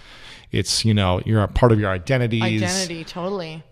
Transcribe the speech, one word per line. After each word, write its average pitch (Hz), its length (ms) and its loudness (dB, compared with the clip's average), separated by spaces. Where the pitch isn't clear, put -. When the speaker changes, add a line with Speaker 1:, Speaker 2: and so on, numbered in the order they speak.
Speaker 1:
it's, - 320 -2
you 110 80 4
know, 95 320 2
you're 110 180 2
a 95 60 0
part 123 240 4
of 107 80 4
your 104 100 0
identities. 110 720 0
Speaker 2:
Identity, 175 420 -4
totally. 170 680 -8